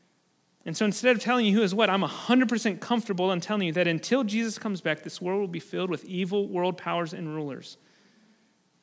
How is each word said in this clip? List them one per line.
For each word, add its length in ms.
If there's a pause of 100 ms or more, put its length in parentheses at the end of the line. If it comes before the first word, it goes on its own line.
(680)
And 100
so 80
instead 320
of 60
telling 240
you 80
who 80
is 120
what, 140
I'm 140
a 60
hundred 400
percent 320
comfortable 520
in 80
telling 260
you 60
that 160
until 340
Jesus 360
comes 240
back, 200
this 180
world 200
will 80
be 120
filled 280
with 160
evil 420
world 300
powers 380
and 200
rulers. 440 (1040)